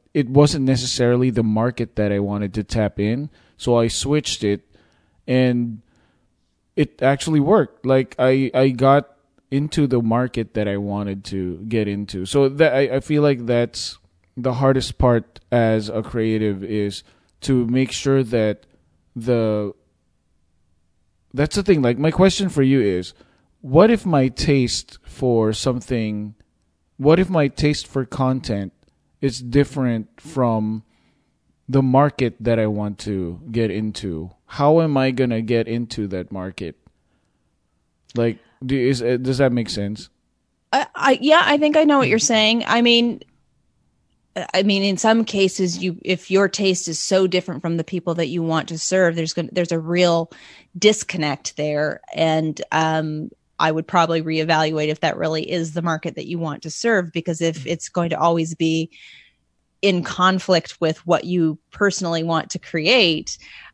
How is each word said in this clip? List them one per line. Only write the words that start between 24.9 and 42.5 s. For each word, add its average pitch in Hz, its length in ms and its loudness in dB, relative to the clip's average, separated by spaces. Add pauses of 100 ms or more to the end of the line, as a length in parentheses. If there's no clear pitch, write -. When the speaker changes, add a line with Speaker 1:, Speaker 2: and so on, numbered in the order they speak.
Speaker 1:
for 113 500 0
something, 110 800 -4 (640)
what 151 220 4
if 185 100 0
my 156 180 2
taste 147 400 -2
for 135 180 -4
content 123 680 -4 (480)
is 127 200 -4
different 123 680 0 (140)
from 110 600 -2 (880)
the 135 140 2
market 135 580 2
that 113 180 0
I 110 100 2
want 104 320 -4
to 92 420 -6 (100)
get 113 180 0
into? 92 600 -6 (140)
How 151 360 2
am 151 160 0
I 131 140 2
gonna 120 300 0
get 113 260 0
into 117 400 -6
that 92 240 -8
market? 92 460 -10 (1400)
Like, 117 240 -2 (260)
do, 135 120 -2
is, 127 240 2
uh, 123 160 0
does 127 200 -2
that 135 140 4
make 117 180 -2
sense? 104 400 -8 (640)
Speaker 2:
I, 294 220 0
I, 269 260 2
yeah, 302 240 6
I 294 120 2
think 302 200 2
I 311 60 6
know 294 160 4
what 247 80 2
you're 220 120 2
saying. 220 460 2